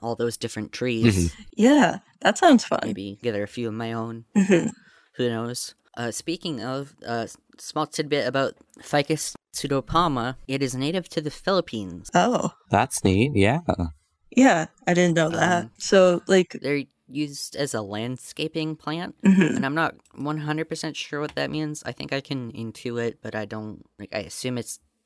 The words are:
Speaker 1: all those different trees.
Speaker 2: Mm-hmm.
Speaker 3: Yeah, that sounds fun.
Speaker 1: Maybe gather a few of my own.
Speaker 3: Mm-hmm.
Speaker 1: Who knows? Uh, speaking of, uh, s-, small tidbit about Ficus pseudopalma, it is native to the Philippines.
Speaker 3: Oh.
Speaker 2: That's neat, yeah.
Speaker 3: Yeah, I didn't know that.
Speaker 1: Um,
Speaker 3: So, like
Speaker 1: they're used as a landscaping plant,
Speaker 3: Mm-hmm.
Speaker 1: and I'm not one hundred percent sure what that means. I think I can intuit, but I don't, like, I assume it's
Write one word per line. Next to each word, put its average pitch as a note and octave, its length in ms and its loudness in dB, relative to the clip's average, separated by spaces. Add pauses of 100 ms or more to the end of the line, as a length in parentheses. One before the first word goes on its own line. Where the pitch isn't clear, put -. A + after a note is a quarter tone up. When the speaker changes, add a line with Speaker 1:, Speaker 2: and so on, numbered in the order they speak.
Speaker 1:
all A#2 160 -4
those A#2+ 220 -2
different - 340 -8
trees. A2+ 580 2
Speaker 2:
Mm-hmm. - 120 -18 (140)
Speaker 3:
Yeah, A#3+ 420 6 (220)
that - 180 2
sounds D#4 260 8
fun. - 200 -2
Speaker 1:
Maybe G2+ 380 -8
gather G#2 200 -2
a G#2 60 -4
few A#2+ 200 -6
of G#2+ 60 -6
my A2+ 180 -6
own. A2+ 320 -8 (100)
Speaker 3:
Mm-hmm. F#3+ 340 4 (480)
Speaker 1:
Who B2 120 0
knows? A#2 460 -6 (220)
Uh, A#2 140 -4
speaking E3 520 -6
of, C3+ 340 -8 (100)
uh, A#2 220 -4
s-, - 80 -18 (220)
small - 280 -4
tidbit C#3+ 400 -2
about C3 280 0 (260)
Ficus - 540 -2 (200)
pseudopalma, D#3 840 -2 (120)
it C3+ 140 -2
is B2+ 120 -2
native D#3 360 -4
to E3+ 100 -4
the D3+ 100 -6
Philippines. G#2+ 840 -4
Speaker 3:
Oh. F#3+ 400 2 (160)
Speaker 2:
That's A2 340 2
neat, G#2 300 4
yeah. A2 260 4 (720)
Speaker 3:
Yeah, G3 320 6 (200)
I F3 80 4
didn't F3 200 6
know D#3+ 160 4
that. F3 340 0
Speaker 1:
Um, - 140 -16
Speaker 3:
So, F#3 480 6
like F#3 360 4
Speaker 1:
they're C#3 220 -2 (220)
used C#3+ 500 -8
as C#3 180 -4
a A2 80 -4
landscaping B2+ 920 -6
plant, D#3+ 480 -10
Speaker 3:
Mm-hmm. F#3+ 340 6
Speaker 1:
and - 100 -2
I'm C#3 80 -4
not D#3+ 200 -2 (200)
one D3+ 240 -6
hundred D3+ 320 -4
percent D#3 260 -8
sure - 240 -8
what D3 160 -8
that C#3 140 -4
means. D3+ 340 -6
I - 80 -8
think C#3+ 200 -10
I C#3 100 -4
can B2+ 300 -8
intuit, A#2 720 -6
but A2 120 -12
I G#2+ 100 -4
don't, G#2+ 380 -10 (160)
like, G#2 160 -16
I G#2+ 60 -4
assume B2 380 -8
it's - 220 -10 (260)